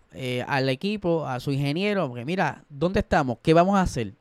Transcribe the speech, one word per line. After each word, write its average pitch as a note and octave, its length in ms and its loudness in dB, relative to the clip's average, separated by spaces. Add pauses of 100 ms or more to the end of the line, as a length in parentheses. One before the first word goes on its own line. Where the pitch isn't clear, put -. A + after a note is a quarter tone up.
(120)
eh, B2 360 -4
al C3+ 200 0
equipo, E3+ 580 -2
a B2+ 120 -6
su C#3+ 140 -4
ingeniero, D#3 560 0
porque A#2+ 160 -8
mira, E3+ 440 -2
¿dónde F3 320 -2
estamos? C#3 420 0
¿Qué D#3+ 120 4
vamos F#3 220 6
a F#3+ 60 4
hacer? A2+ 380 -4